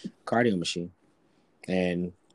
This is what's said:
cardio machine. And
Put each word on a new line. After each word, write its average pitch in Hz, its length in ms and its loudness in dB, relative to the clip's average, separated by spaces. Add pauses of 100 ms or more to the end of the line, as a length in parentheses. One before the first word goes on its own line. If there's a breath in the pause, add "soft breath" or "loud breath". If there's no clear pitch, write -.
(240 loud breath)
cardio 113 340 2
machine. 87 320 -4 (760)
And 90 440 0 (220)